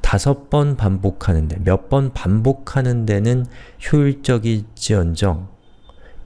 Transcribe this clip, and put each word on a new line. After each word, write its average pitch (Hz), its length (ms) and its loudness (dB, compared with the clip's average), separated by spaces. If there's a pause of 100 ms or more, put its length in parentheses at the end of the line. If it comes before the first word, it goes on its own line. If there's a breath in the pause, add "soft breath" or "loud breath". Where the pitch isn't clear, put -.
다섯 139 480 0
번 143 260 2
반복하는데, 92 880 0
몇 92 260 0
번 135 240 0
반복하는 120 920 0
데는 113 400 2 (460 loud breath)
효율적일지언정 107 1600 0 (800 loud breath)